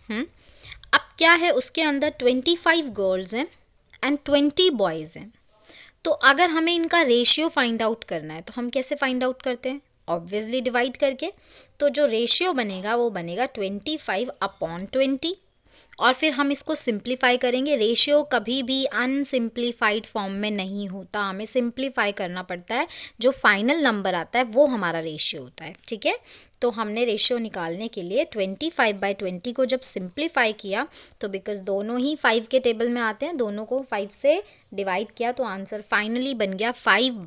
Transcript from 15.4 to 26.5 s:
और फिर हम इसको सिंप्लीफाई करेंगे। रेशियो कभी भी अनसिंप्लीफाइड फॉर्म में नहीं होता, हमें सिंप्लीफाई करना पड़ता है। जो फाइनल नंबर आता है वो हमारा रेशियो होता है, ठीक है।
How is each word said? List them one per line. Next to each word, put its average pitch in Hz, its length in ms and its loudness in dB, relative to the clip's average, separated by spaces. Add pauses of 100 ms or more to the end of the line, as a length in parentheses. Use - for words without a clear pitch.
और 240 140 6
फिर 311 200 0
हम 277 180 2
इसको 294 240 2
सिंप्लीफाई 247 640 2
करेंगे। 254 380 0
रेशियो 226 460 4 (100)
कभी 247 320 0
भी 262 220 -2
अनसिंप्लीफाइड 240 1200 -2
फॉर्म 196 280 -6
में 202 180 -4
नहीं 196 360 -6
होता, 190 340 -8
हमें 196 240 -4
सिंप्लीफाई 240 680 -2
करना 185 320 -6
पड़ता 180 320 -8
है। 302 120 -2 (340)
जो 254 100 4
फाइनल 247 520 2
नंबर 196 320 0
आता 165 240 -2
है 254 60 2
वो 240 220 4
हमारा 185 320 -2
रेशियो 156 420 0
होता 131 240 -14
है, 165 80 -14 (140)
ठीक 220 180 -2
है। 359 100 2 (460)